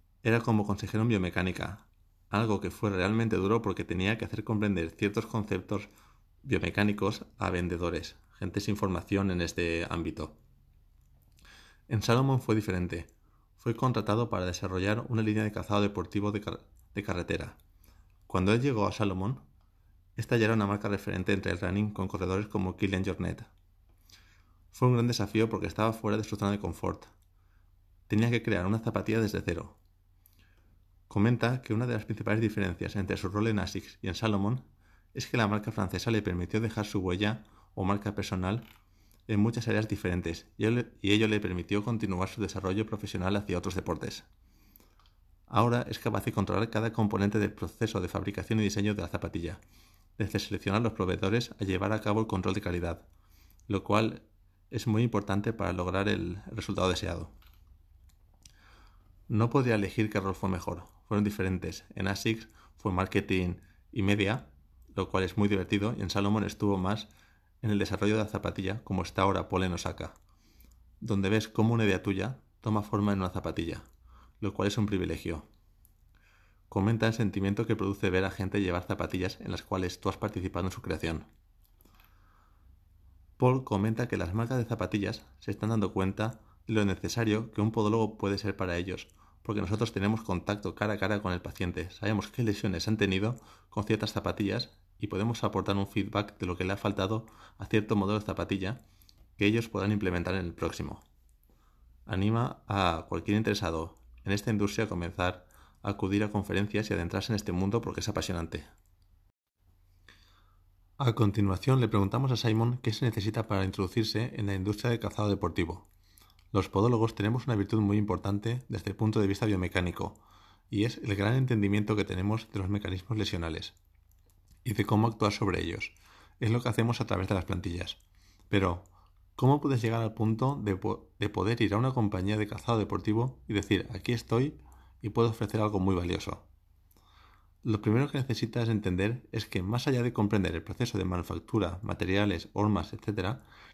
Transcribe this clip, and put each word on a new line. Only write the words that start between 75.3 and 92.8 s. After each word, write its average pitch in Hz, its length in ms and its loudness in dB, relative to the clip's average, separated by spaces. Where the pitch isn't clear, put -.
Comenta 110 380 2
el 110 80 2
sentimiento 101 520 0
que 113 80 2
produce 98 360 0
ver 92 160 2
a 95 40 -2
gente 95 300 -2
llevar 90 220 0
zapatillas 90 580 -4
en - 100 -10
las 87 120 -6
cuales 92 360 -4
tú 98 120 -2
has - 80 -6
participado 92 480 -4
en 90 60 -4
su - 100 -14
creación. 82 420 -4
Paul 131 260 4
comenta 113 440 0
que 104 100 -2
las 90 160 -2
marcas 117 240 0
de 113 80 0
zapatillas 101 580 -2
se - 140 -8
están 107 180 -4
dando 104 240 0
cuenta 98 440 -2
de 110 80 -2
lo 107 100 4
necesario 107 680 0
que 104 120 -2
un 110 100 2
podólogo 110 460 2
puede 98 180 0
ser 98 200 -4
para 90 200 -2
ellos, 90 320 -6
porque 104 200 -2
nosotros 107 300 -2
tenemos 104 280 2
contacto 98 540 -4
cara 104 200 -2
a 95 40 -6
cara 101 240 0
con 92 100 -2
el 90 80 -2
paciente, 90 500 -4
sabemos 104 380 -2
qué - 140 -6
lesiones 101 440 -2